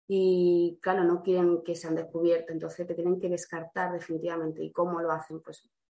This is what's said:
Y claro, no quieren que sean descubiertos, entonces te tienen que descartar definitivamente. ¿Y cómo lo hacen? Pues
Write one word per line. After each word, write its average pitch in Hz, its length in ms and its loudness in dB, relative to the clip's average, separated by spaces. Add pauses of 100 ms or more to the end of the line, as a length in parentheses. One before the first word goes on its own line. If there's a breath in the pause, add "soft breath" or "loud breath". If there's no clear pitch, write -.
Y 180 760 4
claro, 185 220 2
no 175 180 2
quieren 175 400 2
que 170 120 -6
sean 160 200 -6
descubiertos, 165 560 0
entonces 165 360 -8
te 175 80 -6
tienen 180 240 0
que 180 120 -2
descartar 175 640 -4
definitivamente. 165 680 -4
¿Y 160 80 -6
cómo 175 300 -2
lo 170 100 0
hacen? 160 300 -6
Pues - 260 -20 (240)